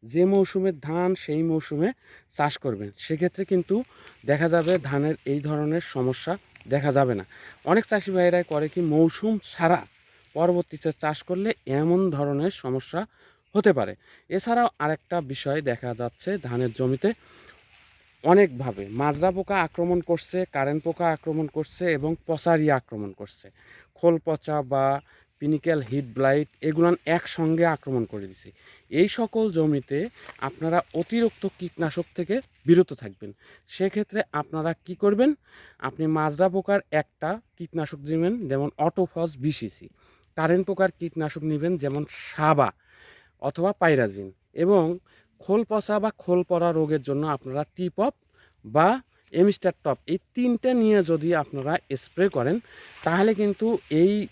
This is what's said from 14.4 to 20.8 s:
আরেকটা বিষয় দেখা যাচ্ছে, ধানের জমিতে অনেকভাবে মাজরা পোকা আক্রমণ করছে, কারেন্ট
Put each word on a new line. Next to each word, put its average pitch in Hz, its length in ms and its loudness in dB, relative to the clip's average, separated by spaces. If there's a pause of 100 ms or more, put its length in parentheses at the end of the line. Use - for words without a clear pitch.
আরেকটা 156 420 -2
বিষয় 139 400 -4
দেখা 123 340 -4
যাচ্ছে, 123 420 -6
ধানের 123 400 -2
জমিতে 131 360 0 (1120)
অনেকভাবে 131 680 4
মাজরা 147 420 0
পোকা 190 300 -2
আক্রমণ 175 400 0
করছে, 175 500 -4
কারেন্ট 143 320 -2